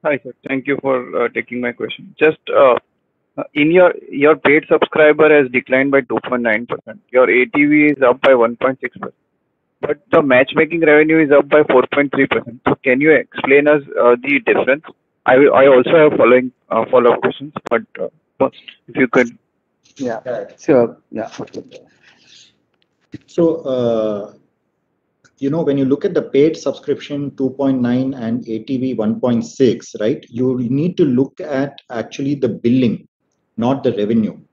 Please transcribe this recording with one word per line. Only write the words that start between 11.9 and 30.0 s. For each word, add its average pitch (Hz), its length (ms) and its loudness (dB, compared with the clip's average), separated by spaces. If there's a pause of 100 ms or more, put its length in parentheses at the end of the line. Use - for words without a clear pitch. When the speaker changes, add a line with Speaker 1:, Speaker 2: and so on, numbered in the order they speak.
Speaker 1:
point 143 220 -2
three 135 140 0
percent. 117 400 -8
So 131 160 0
can 131 180 0
you 156 100 4
explain 143 560 2
us, 147 140 2 (180)
uh, 120 220 4
the 139 240 -2
difference? 123 380 0 (420)
I 127 120 4
will, 139 180 4
I 135 100 6
also 131 320 4
have 151 220 4
following, 123 320 2 (180)
uh, 113 220 -2
follow-up 120 300 2
questions, - 320 -8 (180)
but, 117 100 -2 (180)
uh, - 100 -8 (300)
first, - 220 -4 (260)
if 120 80 -16
you 131 120 0
could. 120 280 0 (640)
Speaker 2:
Yeah. 117 260 -8
Speaker 3:
Yeah. 117 220 -10 (140)
Speaker 2:
Sure. 120 380 0 (120)
Yeah. 110 220 -12 (1900)
Speaker 3:
So, 165 360 0
uh, 113 720 -4 (1040)
you 139 120 -6
know, 160 140 -4
when 139 140 -2
you 139 60 0
look 139 220 -2
at 185 80 -4
the 208 80 0
paid 156 340 0
subscription 143 800 -8
two 131 140 -4
point 131 320 -2
nine 127 320 -2
and 117 340 -8
A 110 120 -8
T 135 180 -8
V 127 160 -4
one 110 260 -4
point 117 260 -2
six, - 540 -2
right, 120 300 -4